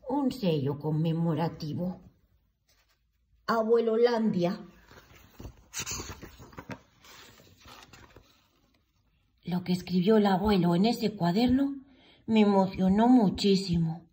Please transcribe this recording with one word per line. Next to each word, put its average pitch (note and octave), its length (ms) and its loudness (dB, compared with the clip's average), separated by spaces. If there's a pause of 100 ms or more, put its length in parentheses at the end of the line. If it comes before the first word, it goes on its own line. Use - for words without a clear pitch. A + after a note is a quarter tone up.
Un C4 240 -2
sello C#3+ 480 -2
conmemorativo. D#3+ 1200 -4 (1500)
Abuelolandia. A3+ 1120 0 (4000)
Lo F3 180 -6
que F3+ 100 -4
escribió F3+ 440 2
el G#3 100 4
abuelo F#3 480 2
en F#3 120 2
ese A#3 280 -2
cuaderno B3 640 0 (500)
me A3 140 2
emocionó G3 680 2
muchísimo. F#3 1080 2